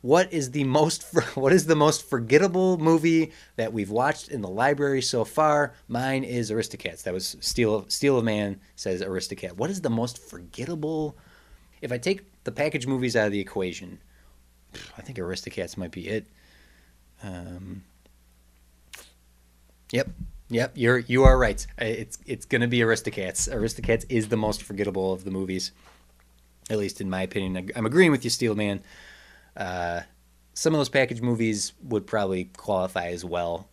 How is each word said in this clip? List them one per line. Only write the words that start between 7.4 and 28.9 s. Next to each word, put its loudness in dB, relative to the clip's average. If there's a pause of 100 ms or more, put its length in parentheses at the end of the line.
Steel, 0
Steel 2
of 2
Man -2 (160)
says -4
Aristocat. -8
What -2
is -6
the -2
most -2
forgettable? -8 (640)
If -6
I -4
take -6
the -6
package -2
movies 0
out 4
of 2
the -2
equation, -6 (1000)
I -18
think -12
Aristocats -8
might -8
be -10
it. -6 (960)
Um, -12 (2000)
yep. 0 (400)
Yep, 0
you're, 4
you 4
are 10
right. 0 (120)
I, -4
it's, -6
it's -8
gonna 2
be 2
Aristocats. 0
Aristocats -2
is 0
the 2
most -2
forgettable -2
of -6
the -6
movies, -4 (1000)
at -2
least -4
in -4
my -2
opinion. -4
I, -8
I'm -2
agreeing 6
with 2
you, -2
Steel 0
Man. -2 (760)